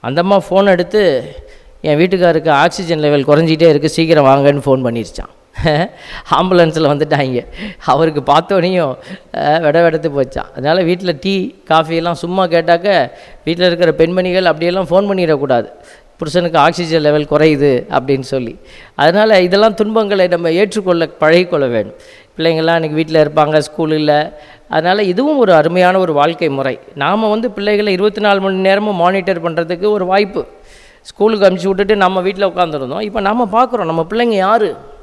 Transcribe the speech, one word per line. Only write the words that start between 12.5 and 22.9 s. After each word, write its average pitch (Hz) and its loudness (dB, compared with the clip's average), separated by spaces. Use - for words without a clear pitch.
வீட்டுல 170 -4
இருக்கிற 170 2
பெண்மணிகள் 180 0
அப்படியெல்லாம் 170 0
phone 196 2
பண்ணிடக்கூடாது, 143 0
"புருஷனுக்கு 165 -2
oxygen 160 2
level 147 2
குறையுது" 147 2
அப்படின்னு 135 0
சொல்லி. 127 -8
அதனால 196 2
இதெல்லாம் 196 2
துன்பங்களை 208 0
நம்ம 170 -2
ஏற்றுக்கொள்ள 185 0
பழகிக்கொள்ள 160 2
வேண்டும். 107 -4
பிள்ளைங்கள்லாம் 160 0
இன்னைக்கு 151 -4